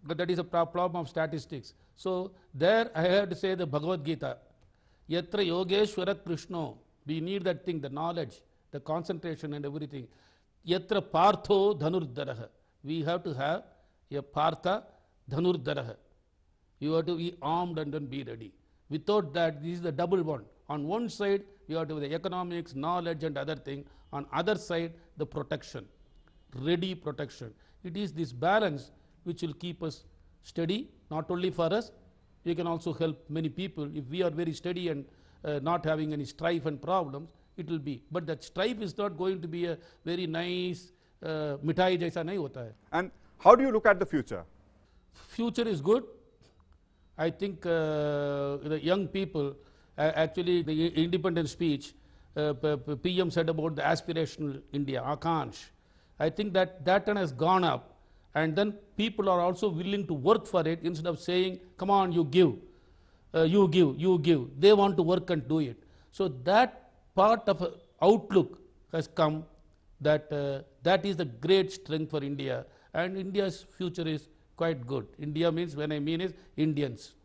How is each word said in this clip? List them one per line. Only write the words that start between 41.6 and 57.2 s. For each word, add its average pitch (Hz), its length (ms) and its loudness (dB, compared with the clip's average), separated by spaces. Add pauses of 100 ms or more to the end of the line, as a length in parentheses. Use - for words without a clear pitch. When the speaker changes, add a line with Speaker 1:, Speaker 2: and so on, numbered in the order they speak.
Speaker 1:
mithai 180 380 2
jaisa 165 240 -4
nahi 190 140 -4
hota 135 220 -6
hai. 117 380 -6
Speaker 2:
And 370 120 -2 (260)
how 208 180 12
do 247 80 6
you 269 80 4
look 220 140 2
at 202 160 6
the 190 60 0
future? 113 380 -4 (680)
Speaker 1:
Future - 560 -4
is 170 140 -2
good. 220 220 4 (1160)
I 165 100 2
think, 180 360 -6
uh, 147 880 0 (160)
the 156 100 -2
young 180 240 2
people, 156 480 -2 (440)
uh, 151 140 4 (120)
actually 175 380 0
the 156 100 -2 (120)
i-, 170 180 0
independence 170 500 0
speech, 151 400 -2 (420)
uh, 151 200 0
p-, 147 220 0
p-, 143 260 -6
P 180 180 0
M 175 100 2
said 165 200 0
about 156 260 -2
the 139 60 -4
aspirational 156 800 -2 (100)
India, 135 300 -2 (120)
Akansh. 151 440 -2 (600)
I 156 120 2
think 208 240 -4
that, 185 320 2
that 196 180 4
turn 208 120 0
has 175 160 -2